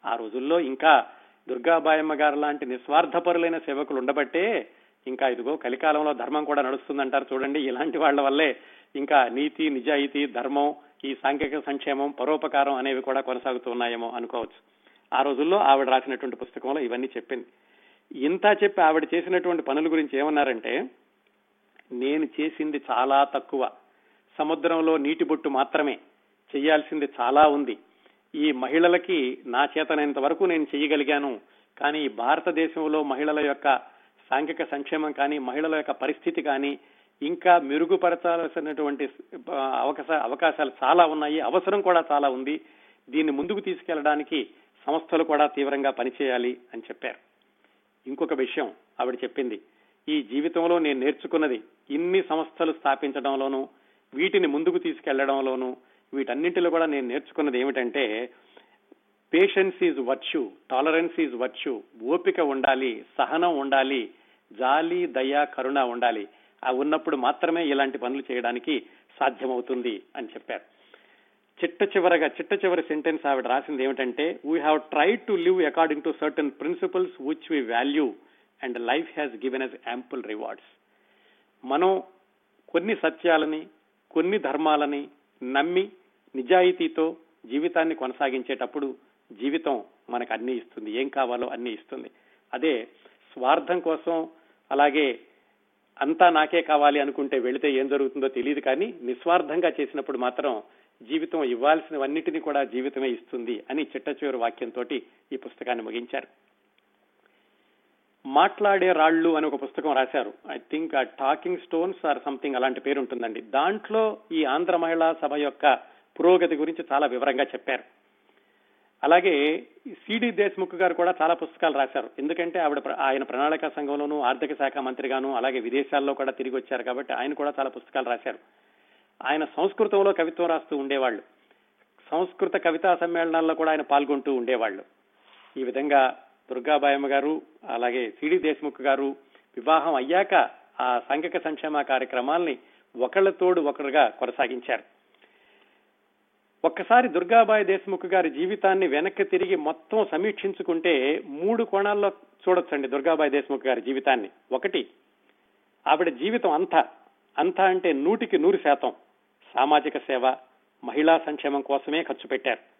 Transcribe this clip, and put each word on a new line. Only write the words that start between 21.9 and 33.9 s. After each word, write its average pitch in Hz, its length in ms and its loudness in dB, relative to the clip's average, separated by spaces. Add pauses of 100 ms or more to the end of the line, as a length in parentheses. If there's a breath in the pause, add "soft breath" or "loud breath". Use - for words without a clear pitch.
"నేను 139 360 -2 (120)
చేసింది 151 400 -4 (100)
చాలా 135 340 4
తక్కువ, 135 460 -4 (680 soft breath)
సముద్రంలో 160 580 2
నీటి 156 280 0
బొట్టు 151 240 -2
మాత్రమే, 139 500 0 (580)
చేయాల్సింది 151 520 2 (120)
చాలా 143 280 6
ఉంది. 139 300 0 (560 soft breath)
ఈ 151 180 2
మహిళలకి 156 960 2
నా 127 220 0 (100)
చేతనైనంత 147 400 0
వరకు 160 260 2
నేను 165 220 2 (100)
చేయగలిగాను, 143 640 0 (380 soft breath)
కానీ 147 260 -2
ఈ 135 40 0
భారతదేశంలో 156 920 0
మహిళల 147 380 -2
యొక్క 143 360 2 (540 soft breath)